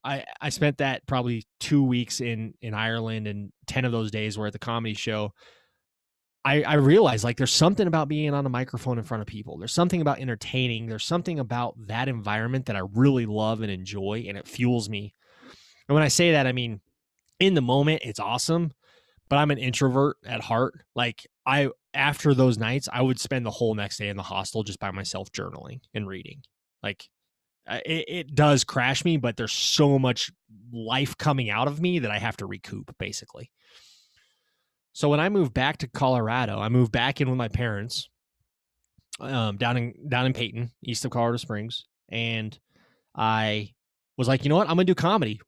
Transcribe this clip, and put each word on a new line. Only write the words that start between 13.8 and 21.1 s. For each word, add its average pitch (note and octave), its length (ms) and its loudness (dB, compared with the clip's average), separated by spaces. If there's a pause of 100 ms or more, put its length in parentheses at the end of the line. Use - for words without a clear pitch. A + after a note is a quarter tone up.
and G2 80 -10
it - 100 -14
fuels A#2+ 440 -2
me. G#2 240 -10 (760)
And C#3+ 60 4
when D#3 100 6
I C#3 40 2
say F3 240 4
that, C#3 140 4
I B2+ 60 0
mean, A#2 300 -4 (580)
in F#3+ 140 6
the C#3+ 80 4
moment, C#3+ 420 4
it's - 160 -10
awesome, D3 520 0 (580)
but C#3 60 4
I'm D3 140 4
an C3+ 80 0
introvert C3 680 2
at A#2 160 -6
heart. A#2+ 320 0 (200)
Like, A#2+ 320 -4 (200)